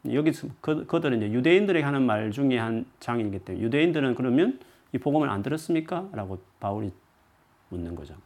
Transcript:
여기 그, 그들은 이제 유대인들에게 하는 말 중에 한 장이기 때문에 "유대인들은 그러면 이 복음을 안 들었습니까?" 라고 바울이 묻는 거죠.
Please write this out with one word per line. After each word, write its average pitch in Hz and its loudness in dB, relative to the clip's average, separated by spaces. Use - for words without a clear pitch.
여기 151 2
그, 151 -2
그들은 151 0
이제 107 -2
유대인들에게 165 4
하는 139 2
말 110 2
중에 131 2
한 113 -2
장이기 107 -2
때문에 92 -6
"유대인들은 143 2
그러면 131 2
이 139 -4
복음을 147 2
안 101 -2
들었습니까?" 160 -4
라고 95 -8
바울이 104 -4
묻는 87 -8
거죠. 80 -14